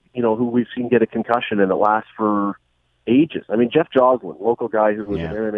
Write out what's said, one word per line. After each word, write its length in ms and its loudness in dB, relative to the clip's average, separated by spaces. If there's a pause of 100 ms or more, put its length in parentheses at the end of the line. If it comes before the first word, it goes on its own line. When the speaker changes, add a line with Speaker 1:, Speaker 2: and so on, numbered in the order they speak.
(140)
Speaker 1:
you 80 -6
know, 140 2
who 120 -2
we've 280 -2
seen 120 -6
get 140 4
a 40 0
concussion, 540 -2
and 120 2
it 40 0
lasts 400 0
for 400 -2 (500)
ages. 420 0
I 80 -4
mean, 160 2
Jeff 180 2
Joslin, 500 2
local 280 -2
guy 240 2
who 120 -6
was 140 -6
Speaker 2:
Yeah. 120 -6
Speaker 1:
an 60 -8
M 120 -4
M 100 -6